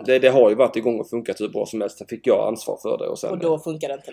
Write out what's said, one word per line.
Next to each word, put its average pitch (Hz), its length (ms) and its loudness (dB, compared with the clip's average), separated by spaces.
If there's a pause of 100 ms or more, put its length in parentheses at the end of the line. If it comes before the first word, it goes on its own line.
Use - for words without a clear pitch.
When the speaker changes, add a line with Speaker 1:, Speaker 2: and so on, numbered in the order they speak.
Speaker 1:
det, 131 140 4
det 131 100 6
har 127 200 8
ju 107 60 4
varit 120 200 2
igång 117 240 -2
och - 100 -10
funkat 117 320 -6
hur 107 80 -2
bra 104 160 -6
som 110 160 -6
helst. 101 160 -8
Sen 101 100 -18
fick 117 200 -10
jag 107 200 4
ansvar 110 340 -6
för - 160 -4
det - 100 -8
och - 120 -6
sen - 100 -6
Speaker 2:
Och 185 100 -6
då 160 200 0
funkar 156 280 -8
det 139 60 -8
inte. - 200 -14